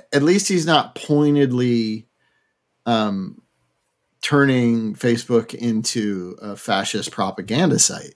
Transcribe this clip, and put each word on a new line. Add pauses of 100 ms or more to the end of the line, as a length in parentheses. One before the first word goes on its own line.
(120)
at
least
he's
not
pointedly, (800)
um, (800)
turning
Facebook
into
a
fascist
propaganda
site.